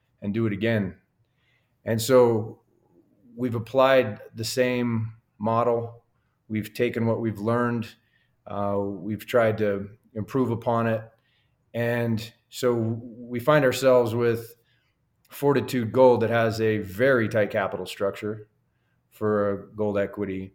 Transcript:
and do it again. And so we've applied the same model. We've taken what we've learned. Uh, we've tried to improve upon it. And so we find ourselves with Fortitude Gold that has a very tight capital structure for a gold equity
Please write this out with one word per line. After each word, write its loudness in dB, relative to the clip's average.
and -6
do -2
it -2
again. -2
And 0
so 4
we've -4
applied 2
the -8
same -2
model. 0
We've -6
taken -2
what 0
we've -4
learned. -2
Uh, -4
we've -6
tried 2
to -2
improve -2
upon -2
it. -2
And -2
so 0
we -6
find 4
ourselves 4
with -2
Fortitude 0
Gold 6
that 2
has 0
a 2
very 0
tight 0
capital -4
structure -6
for 0
a -10
gold -2
equity -6